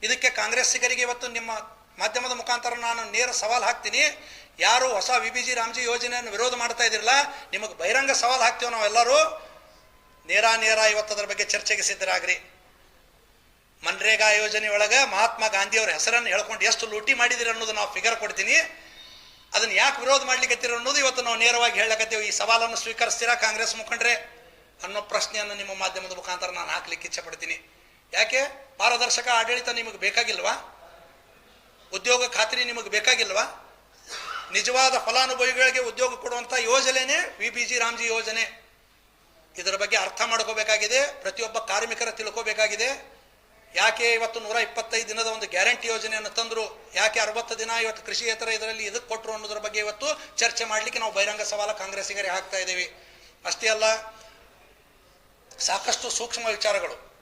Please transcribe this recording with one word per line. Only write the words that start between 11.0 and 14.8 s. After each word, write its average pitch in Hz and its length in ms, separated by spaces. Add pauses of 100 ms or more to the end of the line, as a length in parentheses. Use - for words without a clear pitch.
ಅದ್ರ 202 100
ಬಗ್ಗೆ 202 200
ಚರ್ಚೆಗೆ 208 380
ಸಿದ್ಧರಾಗ್ರಿ. 185 520 (1500)
ಮನ್ರೇಗಾ 208 460
ಯೋಜನೆ 214 380
ಒಳಗೆ 208 360